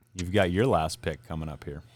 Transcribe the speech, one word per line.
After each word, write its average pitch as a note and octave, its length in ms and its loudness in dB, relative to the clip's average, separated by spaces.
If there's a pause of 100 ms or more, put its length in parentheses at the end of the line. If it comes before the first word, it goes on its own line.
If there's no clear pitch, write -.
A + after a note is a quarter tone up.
(140)
you've F2+ 180 -4
got F#2+ 180 4
your G2 160 4
last D#2+ 340 0
pick - 280 -6
coming D#2 200 -6
up D2 160 -12
here. D2 180 -10 (140)